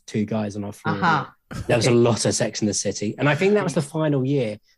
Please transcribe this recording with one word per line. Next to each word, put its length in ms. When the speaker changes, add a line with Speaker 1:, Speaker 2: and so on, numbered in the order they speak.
Speaker 1:
two 200
guys 300
on 60
our 100
floor. 240
Speaker 2:
Aha. 380
Speaker 1:
There 100
was 100
a 40
Speaker 2:
Okay. 80
Speaker 1:
lot 280
of 80
Sex 260
in 80
the 60
City. 440
And 100
I 60
think 200
that 100
was 100
the 80
final 440
year, 320